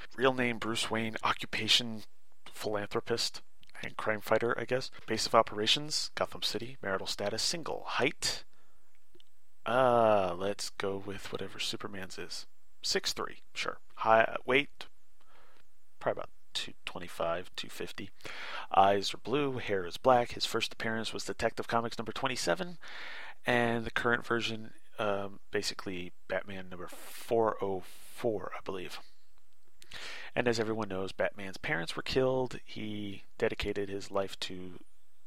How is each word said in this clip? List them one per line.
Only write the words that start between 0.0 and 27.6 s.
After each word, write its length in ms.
Real 180
name, 240
Bruce 320
Wayne. 340
Occupation, 800
philanthropist 960
and 140
crime 240
fighter, 360
I 80
guess. 240
Base 220
of 80
operations, 800
Gotham 260
City. 400
Marital 260
status, 360
single. 420
Height, 600
uh, 720
let's 320
go 360
with 280
whatever 260
Superman's 580
is. 280
Six 300
three, 300
sure. 260
High, 400
weight, 400
probably 220
about 80
two 200
twenty-five, 680
two 140
fifty. 420
Eyes 400
are 40
blue, 400
hair 280
is 120
black. 340
His 140
first 280
appearance 380
was 140
Detective 420
Comics 300
number 160
twenty-seven, 640
and 380
the 80
current 340
version, 480
um, 400
basically 640
Batman 420
number 180
four 720